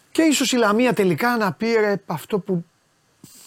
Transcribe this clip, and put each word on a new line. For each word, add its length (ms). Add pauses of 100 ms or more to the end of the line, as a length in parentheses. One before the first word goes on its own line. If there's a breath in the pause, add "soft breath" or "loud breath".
(120)
Και 100
ίσως 300
η 60
Λαμία 360
τελικά 440
να 160
πήρε 520
αυτό 340
που, 260 (800 soft breath)